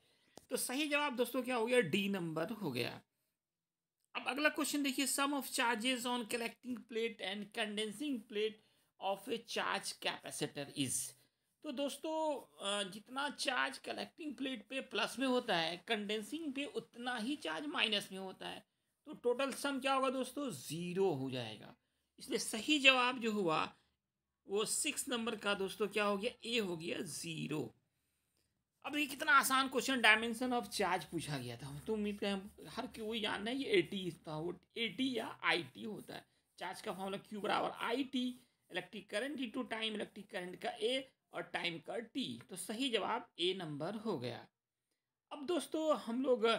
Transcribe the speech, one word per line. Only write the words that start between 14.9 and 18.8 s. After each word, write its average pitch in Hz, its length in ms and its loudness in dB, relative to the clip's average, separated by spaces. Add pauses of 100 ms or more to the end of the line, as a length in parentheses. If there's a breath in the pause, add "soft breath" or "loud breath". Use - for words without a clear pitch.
में 269 80 2
होता 247 280 4
है, 165 220 2 (100)
कंडेंसिंग 220 680 -2
पे 277 120 -4
उतना 240 520 -6
ही 240 180 -2
चार्ज 311 300 -4
माइनस 214 460 2
में 190 80 -6
होता 190 280 -8
है। 185 160 -8 (420)